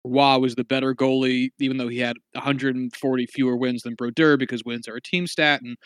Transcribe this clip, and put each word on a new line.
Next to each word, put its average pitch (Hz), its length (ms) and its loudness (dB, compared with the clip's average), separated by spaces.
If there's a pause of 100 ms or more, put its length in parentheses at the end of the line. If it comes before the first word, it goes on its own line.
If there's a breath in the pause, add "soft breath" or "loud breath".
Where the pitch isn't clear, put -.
Roy 135 320 4
was 131 180 0
the 123 80 -4
better 131 320 -2
goalie, 131 540 2 (100)
even 131 160 -2
though 123 140 -4
he 120 80 -6
had 120 180 -2 (200)
a 127 40 -6
hundred 135 380 0
and 127 180 -6
forty 131 300 -2
fewer 127 320 0
wins 123 260 -2
than 120 120 -8
Brodeur 143 420 4
because 123 260 -4
wins 120 240 -8
are 113 80 -12
a 127 60 -10
team 180 260 -4
stat 147 340 2
and, 120 140 -12 (100)